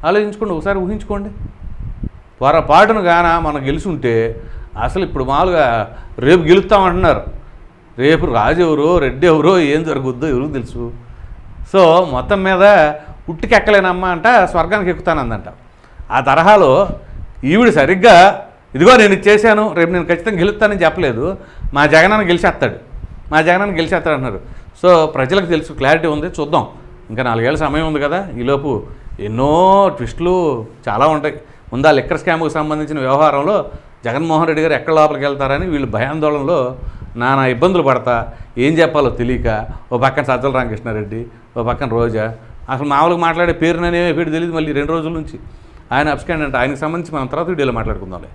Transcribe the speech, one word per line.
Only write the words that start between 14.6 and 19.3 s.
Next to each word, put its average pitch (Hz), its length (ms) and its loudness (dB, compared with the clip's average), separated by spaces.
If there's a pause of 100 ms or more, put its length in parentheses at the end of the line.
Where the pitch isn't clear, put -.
ఎక్కుతానందంట. 139 540 -4 (680)
ఆ 120 80 2
తరహాలో 165 680 4 (540)
ఈవిడ 196 260 4
సరిగ్గా 185 760 6 (300)
"ఇదిగో 208 220 8
నేను 208 160 6
ఇది 196 160 2
చేశాను, 214 440 4